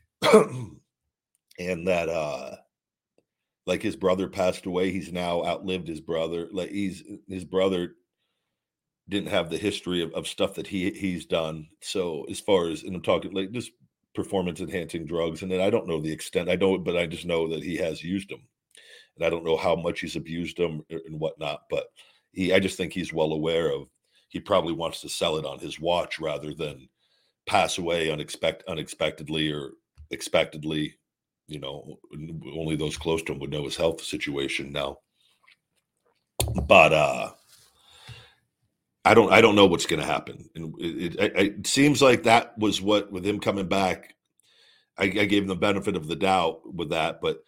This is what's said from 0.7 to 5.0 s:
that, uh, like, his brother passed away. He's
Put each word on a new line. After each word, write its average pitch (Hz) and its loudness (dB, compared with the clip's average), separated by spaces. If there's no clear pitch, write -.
that, 87 0
uh, 71 -4
like, 90 0
his 101 -2
brother 92 0
passed 92 -2
away. 92 0
He's 90 -6